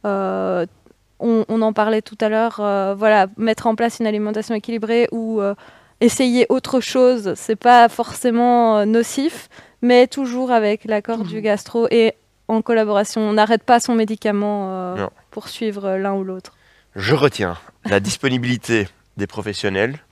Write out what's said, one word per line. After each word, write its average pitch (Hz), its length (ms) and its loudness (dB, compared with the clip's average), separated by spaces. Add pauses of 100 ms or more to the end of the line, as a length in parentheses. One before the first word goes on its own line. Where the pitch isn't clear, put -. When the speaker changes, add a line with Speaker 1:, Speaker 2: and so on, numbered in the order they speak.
Speaker 1:
euh, 190 600 -2 (560)
on, 226 260 2
on 226 140 0
en 220 100 0
parlait 214 280 0
tout - 200 -18
à 220 80 0
l'heure, 220 320 0
euh, 202 360 -2
voilà, 208 300 4 (100)
mettre 220 300 -2
en 226 80 2
place 233 260 -2
une 226 60 -2
alimentation 214 480 -4
équilibrée 226 580 -2
ou, 220 280 -4
euh, 202 140 -2 (460)
essayer 240 480 2
autre 262 320 0
chose, 247 560 0
c'est - 200 -4
pas 240 340 6
forcément, 233 880 2
euh, 208 80 2
nocif, 233 640 -2 (320)
mais 247 240 6
toujours 254 440 -4
avec 214 340 2
l'accord 214 340 -4
du 214 60 -4
Speaker 2:
Toujours. 180 180 -8
Speaker 1:
gastro 220 480 -2
et 226 240 4 (340)
en 220 140 0
collaboration. 214 580 0
On 214 140 0
n'arrête 220 280 4
pas 240 180 4
son 233 140 -2
médicament, 208 760 -2
euh, 185 260 -8
Speaker 3:
Non. 202 140 -6 (200)
Speaker 1:
pour - 180 -14
suivre 202 480 -6
l'un 196 180 -2
ou 196 100 -4
l'autre. 185 320 -14 (400)
Speaker 3:
Je 98 180 0
retiens 101 440 0 (260)
la 101 160 2
disponibilité 120 880 -2 (280)
des 101 100 -6
professionnels 104 720 -4 (140)